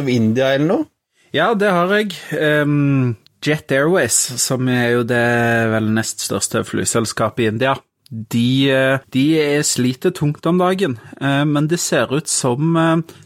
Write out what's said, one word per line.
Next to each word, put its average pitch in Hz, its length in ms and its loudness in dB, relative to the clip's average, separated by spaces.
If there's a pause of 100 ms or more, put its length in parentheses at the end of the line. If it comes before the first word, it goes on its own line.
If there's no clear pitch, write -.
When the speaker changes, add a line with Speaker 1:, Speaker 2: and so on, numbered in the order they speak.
Speaker 1:
of 131 80 0
India 123 400 2
eller 147 220 0
noe? 302 160 -2 (420)
Speaker 2:
Ja, 175 240 0
det 202 160 0
har 180 240 2
jeg. 208 160 0 (240)
Ehm, 147 800 2 (240)
Jet 151 320 -2
Airways, 143 480 2 (160)
som 127 320 -2
er 120 300 2
jo 123 100 0
det 120 180 2 (460)
vel 110 240 0
nest - 320 -4
største 110 400 -4
flyselskapet 110 800 -2
i 107 80 0
India, 127 240 0 (260)
de, 120 640 0
eh, 131 300 2 (120)
de 131 100 0 (200)
er, 147 240 0
sliter 127 480 -2
tungt 147 320 -4
om 170 160 2
dagen, 180 380 -2 (180)
eh, 139 260 0
men 147 240 0
det 170 140 -2
ser 123 320 0
ut 151 160 -2
som, 147 480 0
eh, 165 240 2 (240)